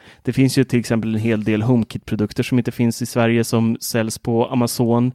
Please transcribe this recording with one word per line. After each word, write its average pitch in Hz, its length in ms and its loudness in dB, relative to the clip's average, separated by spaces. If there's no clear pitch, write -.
Det 120 100 -2
finns 131 240 2
ju 135 60 6
till 123 160 0
exempel 113 360 -2
en 107 60 -2
hel 110 220 0
del 107 180 0
HomeKit-produkter 110 840 -2
som - 140 0
inte 120 140 -2
finns 117 300 -2
i 123 40 -4
Sverige 117 380 2
som 113 360 0
säljs 110 400 -4
på 117 280 0
Amazon. 120 680 0